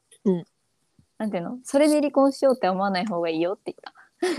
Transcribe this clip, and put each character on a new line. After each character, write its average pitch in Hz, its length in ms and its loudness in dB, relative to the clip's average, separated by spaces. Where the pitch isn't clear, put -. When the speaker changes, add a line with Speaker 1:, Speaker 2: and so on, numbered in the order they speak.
Speaker 1:
う 202 80 2
ん。 175 140 -2
Speaker 2:
な 220 100 -6
ん 202 40 -6
て 202 60 -6
い - 40 -4
う - 20 -8
の？ 240 200 -10
そ - 140 -2
れ 302 100 6
で 302 80 4
離 294 160 2
婚 277 200 4
し - 140 -6
よ 269 80 4
う - 20 2
っ 247 40 -18
て 185 100 0
思 185 120 -2
わ 202 80 0
な 185 120 0
い 180 40 -4
方 180 160 -4
が 170 80 -2
い 160 60 -2
い 160 60 0
よ 175 120 0
っ - 40 -8
て - 160 -12
言 - 20 -14
っ - 80 -20
た。 - 100 -18